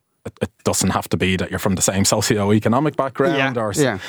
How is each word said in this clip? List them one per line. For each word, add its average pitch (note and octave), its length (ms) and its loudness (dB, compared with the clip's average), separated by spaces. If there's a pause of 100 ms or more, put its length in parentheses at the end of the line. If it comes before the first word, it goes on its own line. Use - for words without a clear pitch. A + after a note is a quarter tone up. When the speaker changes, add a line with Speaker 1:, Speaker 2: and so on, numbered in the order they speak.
(260)
Speaker 1:
it, - 60 -12 (100)
it G#2 80 -2 (140)
doesn't F#2+ 260 0
have F#2+ 180 -2
to - 80 -2
be F#2 200 0
that F2 140 -4
you're F#2+ 100 -6
from F#2+ 160 0
the E2 60 -4
same G2 220 2
socio-economic A2 920 2
background, C3+ 600 0
Speaker 2:
Yeah, A#2 60 -2
Speaker 1:
or G#2+ 80 -2
s-, G2 80 -2
Speaker 2:
yeah. B2 200 2 (100)